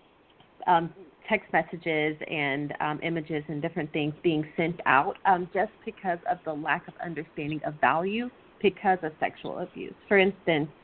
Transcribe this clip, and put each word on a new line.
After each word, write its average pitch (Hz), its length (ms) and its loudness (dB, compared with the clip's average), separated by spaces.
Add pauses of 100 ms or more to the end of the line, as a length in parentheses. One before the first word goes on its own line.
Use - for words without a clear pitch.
(640)
um, 170 280 4 (340)
text 214 260 -2
messages 160 640 0 (120)
and, 143 500 -2
um, 151 240 -2
images 160 440 -4
and 147 140 -6
different 165 300 -6
things 151 220 -2 (100)
being 156 320 0
sent 165 300 -2
out, 143 400 2
um, 180 280 4
just 202 180 0 (140)
because 180 340 -6 (100)
of 175 160 -2
the 160 80 -6
lack 151 340 -4
of 175 60 -16 (100)
understanding 151 600 -6
of 151 100 -6
value 196 540 2 (300)
because 185 440 4
of 156 160 -2
sexual - 400 -4
abuse. - 340 -10 (140)
For 202 100 6
instance, 170 540 4 (120)